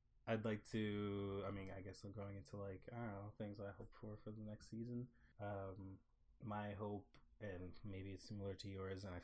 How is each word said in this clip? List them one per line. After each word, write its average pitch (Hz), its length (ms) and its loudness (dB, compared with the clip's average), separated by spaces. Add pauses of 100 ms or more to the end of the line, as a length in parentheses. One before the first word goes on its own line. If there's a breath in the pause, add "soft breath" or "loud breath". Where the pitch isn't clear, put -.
(260)
I'd 110 180 6
like 107 280 4
to, 101 760 6
I 98 40 4
mean, 98 160 0 (100)
I 92 60 -4
guess 95 220 -6
I'm 101 80 -4
going 101 240 -2
into, 98 200 -4
like, 98 240 -2 (120)
I 120 40 -4
don't 117 120 2
know, 101 300 -2
things 101 220 0
I 101 160 -2
hope 104 140 -6 (100)
for, 107 240 -2
for 107 60 -2
the 107 180 -4
next 107 220 -6
season. 120 360 0 (340 soft breath)
Um, 98 580 -2 (440)
my 104 260 2 (100)
hope, 104 280 0 (360)
and 92 300 -2 (120)
maybe 98 260 0
it's 92 160 -4
similar 101 280 0
to 98 140 -4
yours, 95 360 0
and 95 100 -2
I 87 100 -2